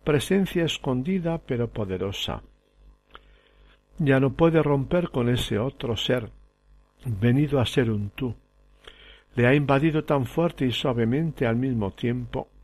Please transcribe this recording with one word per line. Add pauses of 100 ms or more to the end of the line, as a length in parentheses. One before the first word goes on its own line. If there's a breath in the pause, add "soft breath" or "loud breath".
presencia
escondida
pero
poderosa. (1600 soft breath)
Ya
no
puede
romper
con
ese
otro
ser, (760)
venido
a
ser
un
tú. (1000 loud breath)
Le
ha
invadido
tan
fuerte
y
suavemente
al
mismo
tiempo. (140)